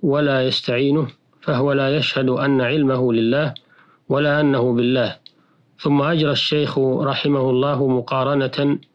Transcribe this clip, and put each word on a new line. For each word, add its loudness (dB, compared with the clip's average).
ولا 2
يستعينه، 0
فهو 0
لا 0
يشهد -2
أن 0
علمه 0
لله 0
ولا 0
أنه 2
بالله". 0
ثم 2
أجرى 0
الشيخ -2
رحمه 0
الله 0
مقارنة -2